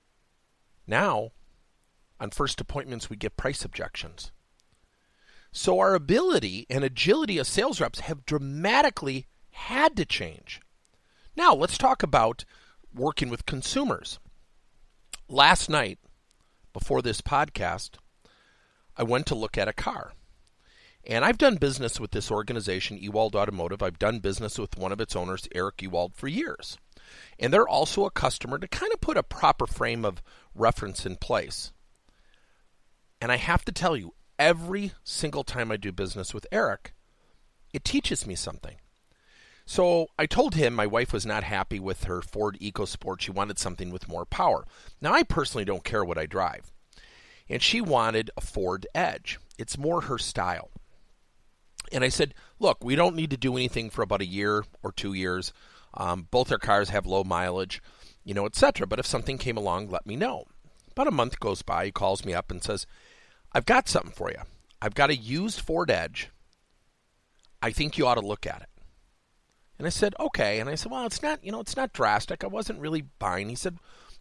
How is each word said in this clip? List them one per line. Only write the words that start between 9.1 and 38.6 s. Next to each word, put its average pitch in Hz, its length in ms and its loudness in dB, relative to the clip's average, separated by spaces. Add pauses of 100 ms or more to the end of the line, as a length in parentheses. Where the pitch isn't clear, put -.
had 285 480 2
to 165 80 0
change. - 560 -8 (720)
Now, 320 180 8
let's 147 220 2
talk - 260 4
about 127 440 4 (480)
working 135 340 0
with 117 160 -6
consumers. - 720 -2 (1120)
Last 139 400 8
night, 139 300 0 (720)
before - 300 0
this 117 180 -2
podcast, 117 760 -2 (1000)
I - 60 -2
went 123 240 2
to 151 80 0
look 110 240 -2
at 101 100 2
a 107 60 -4
car. - 400 -6 (920)
And 113 160 0
I've 214 140 6
done 262 200 6
business 135 440 0
with 110 120 -6
this - 180 -2
organization, 104 640 -2
Ewald 101 400 0
Automotive. 98 460 0
I've 92 160 -2
done 110 220 0
business 98 380 -2
with 101 200 -6
one 92 120 -2
of 101 120 -4
its - 120 -4
owners, 92 400 -4
Eric 95 280 -2
Ewald, 90 320 -2
for 135 140 -6
years. - 500 -6 (600)
And 127 140 2
they're 214 160 6
also - 380 2
a - 40 -4
customer - 480 -2
to 196 100 -8
kind 440 260 -2
of - 80 -4
put 302 160 2
a - 40 4
proper - 440 4
frame 117 400 -2
of 92 160 -2 (320)
reference 113 500 2
in 92 120 -4
place. - 580 -4 (1500)
And 117 100 -2
I 123 60 6
have 170 300 0
to 214 60 -4
tell 170 220 2
you, 92 200 -6 (240)
every 170 520 2 (140)
single 143 400 -4
time 117 260 -4
I 113 60 0
do 98 160 -6
business 95 420 -6
with - 160 -10
Eric, 196 440 -2 (800)
it 139 120 -6
teaches - 420 0
me 95 80 -6
something. - 400 -10 (920)